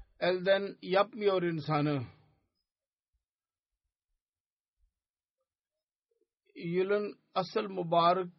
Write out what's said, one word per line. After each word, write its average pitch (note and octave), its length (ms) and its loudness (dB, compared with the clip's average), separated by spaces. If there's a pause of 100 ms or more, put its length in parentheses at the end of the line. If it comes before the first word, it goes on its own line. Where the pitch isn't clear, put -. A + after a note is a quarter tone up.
(200)
elden F#3 600 0
yapmıyor F#3+ 600 0
insanı. D3+ 600 0 (4000)
Yılın F#3+ 640 -2 (160)
asıl F#3+ 280 -2
mübarek, F3+ 640 2 (120)